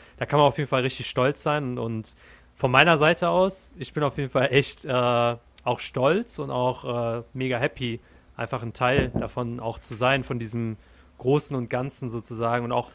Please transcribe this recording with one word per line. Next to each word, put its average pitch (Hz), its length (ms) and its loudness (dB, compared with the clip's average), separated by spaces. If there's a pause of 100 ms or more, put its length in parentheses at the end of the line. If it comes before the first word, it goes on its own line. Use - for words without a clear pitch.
(260)
kann 147 120 2
man 147 80 8
auf 135 120 2
jeden 147 120 -2
Fall 127 120 0
richtig 127 260 -4
stolz 139 340 0
sein. 143 360 -2
Und 113 360 -6 (400)
von 131 160 0
meiner 151 260 8
Seite 165 320 4
aus, 185 500 0
ich - 140 -10
bin 151 100 -2
auf 139 140 0
jeden 139 140 -4
Fall 135 220 2
echt, - 320 2
äh, 120 520 2 (280)
auch 123 160 -2
stolz 156 580 0
und 139 120 -6
auch, 123 680 -2
äh, 117 40 -10 (100)
mega 127 260 -2
happy, 123 420 -4 (360)
einfach 120 260 -4
ein 117 100 -8
Teil 131 460 2
davon 123 420 -6
auch 113 180 -6
zu - 160 -14
sein, 127 300 2
von 127 140 -6
diesem 113 380 -6 (420)
Großen 143 380 0
und 120 140 -6
Ganzen 127 400 -6
sozusagen 117 540 -2
und 120 80 -4
auch 120 220 -2